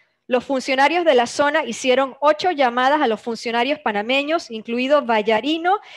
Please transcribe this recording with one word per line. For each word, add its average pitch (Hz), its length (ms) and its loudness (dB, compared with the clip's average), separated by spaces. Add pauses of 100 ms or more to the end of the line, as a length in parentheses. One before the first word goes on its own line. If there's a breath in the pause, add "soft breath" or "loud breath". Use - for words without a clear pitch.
(260)
Los 240 160 0
funcionarios 277 640 0
de 311 100 4
la 240 140 2
zona 294 360 0
hicieron 254 540 -2
ocho 302 320 2
llamadas 269 500 2
a 285 60 2
los 220 140 -2
funcionarios 240 580 -4
panameños, 269 720 -2
incluido 247 540 -2
Vallarino 240 760 0 (180 loud breath)